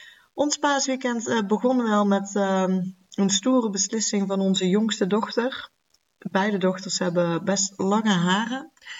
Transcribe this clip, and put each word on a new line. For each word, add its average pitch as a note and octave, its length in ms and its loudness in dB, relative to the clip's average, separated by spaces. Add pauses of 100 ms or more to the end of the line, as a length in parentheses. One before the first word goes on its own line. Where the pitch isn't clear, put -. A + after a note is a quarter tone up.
(340)
Ons D4 240 -2
paasweekend, C4 720 -2
eh, A3+ 180 0
begon A#3+ 360 2
wel G#3 220 2
met, G3 300 0
ehm, F#3+ 500 0 (300)
een G3 160 2
stoere B3 400 2
beslissing G#3 560 -2
van G3 140 -2
onze F#3+ 280 2
jongste G#3 380 0
dochter. A3+ 640 -2 (480)
Beide G3+ 400 -2
dochters F#3 400 -2
hebben E3+ 460 0
best F#3+ 320 -2
lange G#3 360 2
haren. G#3+ 600 0 (280)